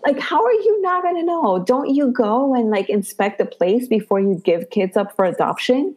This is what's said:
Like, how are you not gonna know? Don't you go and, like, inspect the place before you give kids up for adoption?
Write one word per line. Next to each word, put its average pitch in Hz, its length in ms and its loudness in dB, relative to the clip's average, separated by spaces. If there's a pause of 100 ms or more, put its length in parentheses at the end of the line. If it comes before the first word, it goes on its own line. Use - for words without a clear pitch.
Like, 277 140 2
how - 260 0
are 494 80 4
you 427 300 2
not 359 220 0
gonna 349 180 0
know? 330 420 0
Don't 262 260 0
you 277 200 2
go 247 420 0
and, 240 180 0
like, 196 200 0
inspect 208 480 -2
the 196 80 0
place 214 400 0
before 208 320 0
you 196 160 2
give 202 360 -2
kids 190 260 -2
up 202 180 -2
for 196 100 0
adoption? 247 720 0